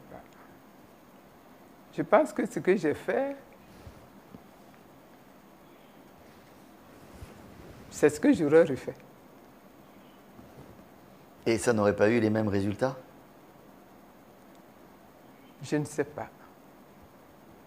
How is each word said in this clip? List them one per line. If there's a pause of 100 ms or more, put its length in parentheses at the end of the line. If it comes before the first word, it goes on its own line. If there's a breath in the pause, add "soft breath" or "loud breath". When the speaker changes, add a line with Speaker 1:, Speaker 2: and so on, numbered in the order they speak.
(100)
Speaker 1:
pas. (1700)
Je
pense
que
ce
que
j'ai
fait, (4000)
c'est
ce
que
j'aurais
refait. (2500)
Speaker 2:
Et
ça
n'aurait
pas
eu
les
mêmes
résultats ? (2750)
Speaker 1:
Je
ne
sais
pas. (1400)